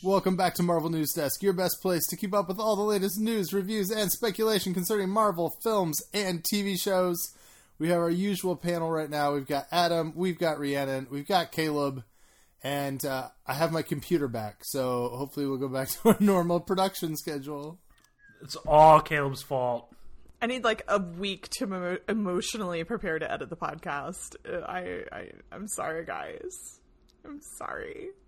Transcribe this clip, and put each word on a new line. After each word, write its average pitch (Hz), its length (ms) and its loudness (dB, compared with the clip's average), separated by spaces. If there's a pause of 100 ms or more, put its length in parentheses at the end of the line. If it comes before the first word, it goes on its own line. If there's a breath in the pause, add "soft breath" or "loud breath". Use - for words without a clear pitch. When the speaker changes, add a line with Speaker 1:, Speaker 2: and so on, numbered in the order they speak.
Speaker 1:
Welcome 190 300 4
back 180 200 2
to 180 80 0
Marvel 170 280 2
News 156 220 0
Desk, 147 280 -2
your 196 120 2
best 180 280 0
place 180 280 2
to 185 60 -4
keep 196 160 -4
up 202 160 2
with 185 120 -4
all 220 160 2
the 202 80 0
latest 202 360 0
news, 214 320 0
reviews, 196 380 0
and 214 220 0
speculation 220 600 0
concerning 190 380 0
Marvel 190 540 2
films 190 360 2 (140)
and 185 320 -2
T 202 160 0
V 196 160 0
shows. 185 560 0 (460 soft breath)
We 160 100 0
have 175 80 4
our 170 140 2
usual 185 440 0
panel 170 360 -2
right 156 180 -2
now. 147 240 2
We've 139 140 -2
got 143 240 -2
Adam, 170 440 2
we've 180 220 0
got 156 220 2
Rhiannon, 139 500 -2
we've 143 180 -8
got 180 240 2
Caleb, 143 520 0 (580)
and, 139 420 -4
uh, 131 260 -4 (180)
I 135 80 -4
have 156 160 2
my 160 100 0
computer 147 460 -2
back, 110 340 -6
so 123 480 -2
hopefully 139 380 -6
we'll 135 100 -2
go 131 120 -4
back 131 200 -4
<laughs> - 0 -
to - 200 2
our - 100 8
normal 175 400 4
production 180 580 -2
schedule. 147 640 -10 (640)
Speaker 2:
It's - 140 -12
all 156 440 10
Caleb's 139 400 -2
fault. 123 500 -2 (480)
Speaker 3:
I 226 60 -2
need, 247 180 -2
like, 220 240 2
a 202 120 2
week 180 540 -6
to - 100 -4
emo-, 185 340 -4 (100)
emotionally 185 760 -2
prepare 185 340 -4
to 156 140 -4
edit - 180 -6
the 165 80 -10
podcast. 151 800 -8 (120)
Uh, 175 200 -6
I, 180 440 -6
I, - 180 -12 (220)
I'm 196 160 -12
sorry, - 380 -6
guys. 78 460 -10 (760)
I'm 294 160 -14 (160)
sorry. - 520 -10 (180)